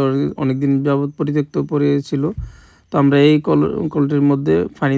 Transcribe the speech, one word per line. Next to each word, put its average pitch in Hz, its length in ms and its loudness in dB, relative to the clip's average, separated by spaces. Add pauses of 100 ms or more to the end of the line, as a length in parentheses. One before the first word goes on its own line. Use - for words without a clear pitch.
অনে-, 139 260 -2 (120)
অনেক 131 200 0
দিন 139 80 2 (140)
যাবত 143 240 0 (100)
পরিত্যক্ত 147 360 -2 (140)
পড়ে 143 200 0 (200)
ছিল। 139 140 -2 (680)
তো - 120 -10
আমরা 139 160 4 (100)
এই 151 80 6 (120)
কল-, 151 260 0 (200)
কলটির 143 380 0
মধ্যে 143 240 0 (220)
ফানি 135 200 0